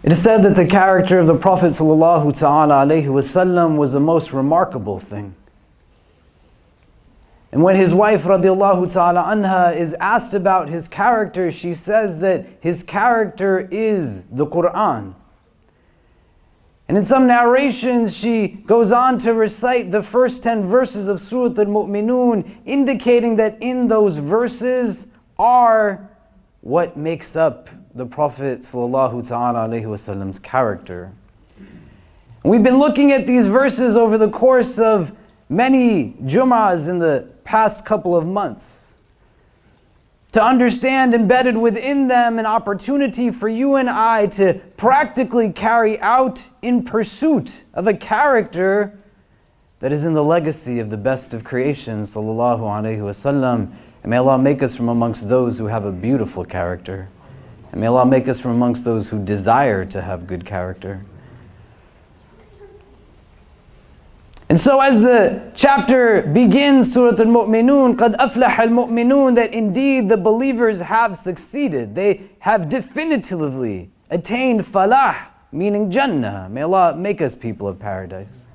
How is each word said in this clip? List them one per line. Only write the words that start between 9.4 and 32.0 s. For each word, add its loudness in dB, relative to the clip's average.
is -4
asked -2
about 0
his -10
character, -2
she -8
says -4
that -2
his -4
character -2
is -4
the -4
Quran. -2
And 0
in 0
some 4
narrations, 2
she -2
goes 2
on 2
to 0
recite -2
the -2
first 0
ten -2
verses 0
of -4
Surah -4
Al-Mu'minun, 0
indicating 0
that 0
in -4
those 2
verses -2
are 2
what -2
makes -8
up -2
the -10
Prophet -4
sallallahu -4
ta'ala -2
alayhi -6
wasallam's -10
character. -6
And -10